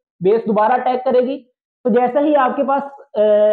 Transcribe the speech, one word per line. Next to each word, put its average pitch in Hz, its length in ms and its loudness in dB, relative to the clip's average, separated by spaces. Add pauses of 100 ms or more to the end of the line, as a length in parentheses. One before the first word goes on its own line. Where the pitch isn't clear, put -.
(240)
Base 220 240 2
दोबारा 220 280 0
attack 254 300 -2
करेगी। 254 320 0 (460)
तो 254 60 -2
जैसे 247 300 0
ही 294 140 0
आपके 262 300 0
पास, 269 200 -2 (160)
अ, - 220 -6 (320)